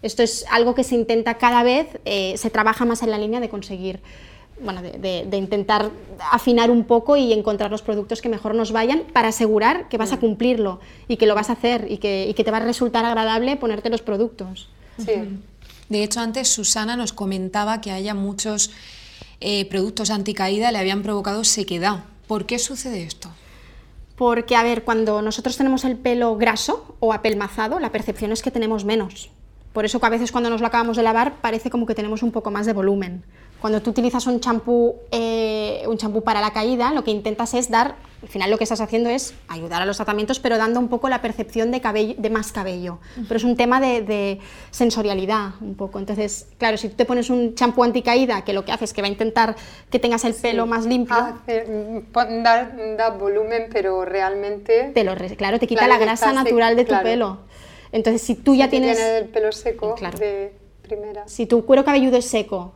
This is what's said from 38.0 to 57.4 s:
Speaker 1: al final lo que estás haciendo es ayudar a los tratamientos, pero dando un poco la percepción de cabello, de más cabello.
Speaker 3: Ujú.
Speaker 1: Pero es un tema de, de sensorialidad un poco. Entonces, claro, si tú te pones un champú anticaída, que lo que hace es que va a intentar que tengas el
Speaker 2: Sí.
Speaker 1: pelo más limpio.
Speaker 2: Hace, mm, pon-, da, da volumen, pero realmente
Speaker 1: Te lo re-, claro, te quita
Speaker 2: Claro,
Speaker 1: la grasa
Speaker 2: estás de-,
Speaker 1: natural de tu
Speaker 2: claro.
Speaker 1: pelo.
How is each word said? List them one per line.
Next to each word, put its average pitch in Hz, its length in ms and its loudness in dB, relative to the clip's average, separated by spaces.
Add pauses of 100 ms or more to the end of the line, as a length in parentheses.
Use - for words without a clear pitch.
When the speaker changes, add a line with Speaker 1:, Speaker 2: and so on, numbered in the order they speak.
Speaker 1:
al - 60 -18
final 190 200 -2
lo 220 80 4
que 220 60 0
estás 226 180 -2
haciendo 233 280 0
es 262 260 -4 (120)
ayudar 170 360 -6
a - 20 0
los 196 120 -2
tratamientos, 208 420 -2
pero 233 180 2
dando 226 220 2
un 240 80 2
poco 240 220 -2
la 247 120 0
percepción 226 500 -2
de 254 100 -2
cabello, 214 360 0
de 214 140 -2
más 220 200 -2
cabello. 180 480 -6 (180)
Speaker 3:
Ujú. 226 100 -8
Speaker 1:
Pero 226 100 0
es 220 60 0
un 240 120 2
tema 240 240 4
de, 247 220 2
de 196 380 -2 (320)
sensorialidad 208 800 0 (100)
un 202 140 -8
poco. 196 240 -8
Entonces, 208 480 -4 (100)
claro, 220 200 0
si 214 120 -6
tú - 60 -12
te 240 100 4
pones 247 240 0
un 240 260 0
champú 240 280 4
anticaída, 240 600 2
que 202 100 -4
lo 196 100 -2
que 196 80 -6
hace 233 140 -4
es - 80 -8
que 208 80 -4
va 202 60 -2
a 202 40 -2
intentar 220 440 0 (340)
que 247 100 0
tengas 233 260 0
el 226 80 0
Speaker 2:
Sí. - 100 -8
Speaker 1:
pelo 233 240 0
más 226 180 0
limpio. 240 300 0
Speaker 2:
Hace, 233 500 -2
mm, 214 460 -8
pon-, 233 320 0
da, 240 280 4 (260)
da 220 120 2
volumen, 214 640 -2
pero 190 340 0
realmente 202 880 0
Speaker 1:
Te 226 100 4
lo 190 120 0
re-, 185 200 -8
claro, 208 240 -2
te 226 80 0
quita 226 180 2
Speaker 2:
Claro, 247 80 8
Speaker 1:
la 233 120 6
grasa 226 240 2
Speaker 2:
estás 269 140 2
de-, 233 80 2
Speaker 1:
natural 233 240 6
de 247 80 4
tu 233 60 0
Speaker 2:
claro. - 140 2
Speaker 1:
pelo. 226 340 0 (540)